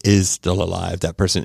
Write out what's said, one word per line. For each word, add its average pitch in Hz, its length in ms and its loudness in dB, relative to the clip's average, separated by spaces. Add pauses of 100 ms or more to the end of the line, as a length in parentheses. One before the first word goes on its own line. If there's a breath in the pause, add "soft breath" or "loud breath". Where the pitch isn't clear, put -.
is 98 240 4
still 90 340 -2
alive. 87 380 -6
That 87 160 -4
person 92 280 0